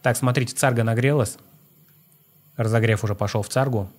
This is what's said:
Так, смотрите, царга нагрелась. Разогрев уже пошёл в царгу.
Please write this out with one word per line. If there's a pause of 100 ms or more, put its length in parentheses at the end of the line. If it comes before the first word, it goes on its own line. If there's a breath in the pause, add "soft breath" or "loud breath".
Так,
смотрите,
царга
нагрелась. (1200)
Разогрев
уже
пошёл
в
царгу.